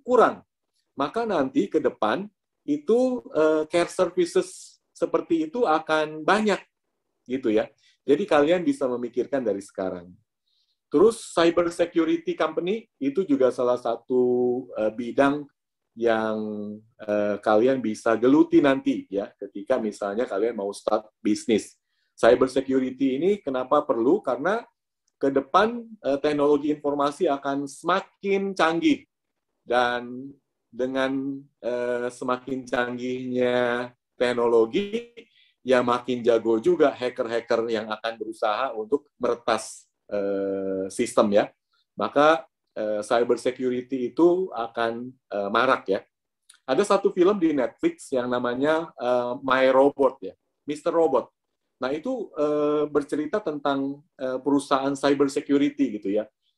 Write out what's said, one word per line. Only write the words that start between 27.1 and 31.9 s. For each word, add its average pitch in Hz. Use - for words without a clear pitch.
akan 139
semakin 196
canggih 160
dan 123
dengan, 135
eh, 123